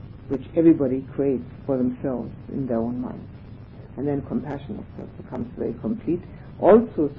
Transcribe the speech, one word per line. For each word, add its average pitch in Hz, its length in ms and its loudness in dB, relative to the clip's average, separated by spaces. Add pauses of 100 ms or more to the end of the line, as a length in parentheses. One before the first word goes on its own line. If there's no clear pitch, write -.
(300)
which 131 160 -2 (100)
everybody 139 580 6
creates 135 300 2 (220)
for 135 120 2
themselves 127 540 0 (180)
in 139 180 -4
their 117 100 2
own 123 240 0
minds. - 280 -8 (680)
And 135 100 -2
then 143 160 0
compassion, 147 560 -6
of - 60 -12 (100)
course, - 140 -12 (120)
becomes 127 360 -8
very 120 240 -2
complete, 147 400 -2 (380)
also 190 600 8